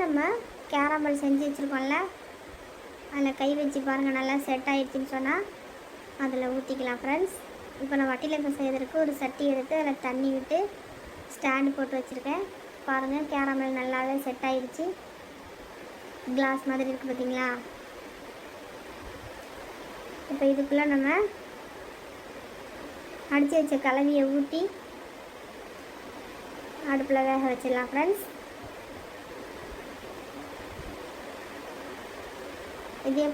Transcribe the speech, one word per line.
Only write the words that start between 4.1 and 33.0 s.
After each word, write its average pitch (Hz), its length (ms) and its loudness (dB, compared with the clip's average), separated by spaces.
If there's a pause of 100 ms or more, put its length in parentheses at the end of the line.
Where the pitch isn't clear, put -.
நல்லா 269 180 2 (100)
செட் 262 260 2
ஆயிடுச்சுன்னு 269 420 0
சொன்னா 269 200 2 (880)
அதுல 254 300 2
ஊத்திக்கலாம் 262 460 -2
ஃப்ரெண்ட்ஸ். 320 340 2 (460)
இப்போ 277 180 0
நான் 262 140 4
வட்டிலப்பம் 294 460 0
செய்யறதுக்கு 269 440 0
ஒரு 294 180 2
சட்டி 269 320 0
எடுத்து 269 260 0
அதுல 285 140 2 (140)
தண்ணி 262 300 2
விட்டு 294 220 2 (760)
ஸ்டாண்ட் 277 420 4
போட்டு 269 220 0
வச்சிருக்கேன். 269 440 -2 (440)
பாருங்க, 269 300 2 (140)
கேரமல் 269 480 2
நல்லாவே 262 340 2 (120)
செட் 262 240 -4
ஆயிடுச்சு. 262 360 0 (1500)
கிளாஸ் 269 340 4
மாதிரி 262 200 2
இருக்கு 262 180 -4
பார்த்தீங்களா? 254 380 0 (2750)
இப்போ 277 180 2
இதுக்குள்ள 277 420 4
நம்ம 277 240 6 (2250)
அடிச்சு 285 220 8
வச்ச 302 300 6
கலவையை 277 360 6 (140)
ஊத்தி 294 240 2 (2250)
அடுப்புல 269 380 6
வேக 269 200 4
வச்சிடலாம் 247 420 2
ஃப்ரெண்ட்ஸ். 330 320 4 (4000)